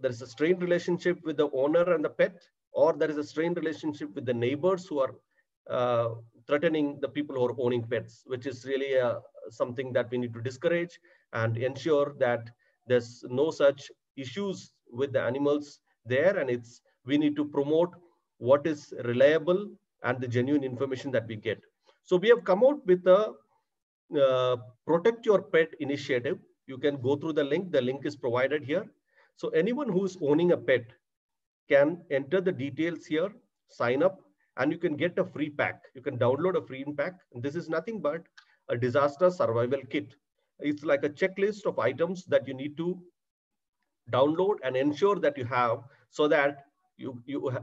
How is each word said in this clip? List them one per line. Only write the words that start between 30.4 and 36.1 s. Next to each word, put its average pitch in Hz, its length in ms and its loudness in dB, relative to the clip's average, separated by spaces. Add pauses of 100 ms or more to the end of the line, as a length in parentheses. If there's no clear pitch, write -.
a 151 60 4
pet 117 280 0 (840)
can 147 400 4
enter 143 320 0
the 180 100 0
details 143 540 -4
here, 165 260 -2 (360)
sign 127 340 0
up, - 180 2 (380)
and 139 140 0
you 170 80 -6
can 160 160 -2
get 175 240 -2
a 175 60 0
free 151 260 -6
pack. 117 320 -4 (100)
You 131 80 -18
can 131 160 -6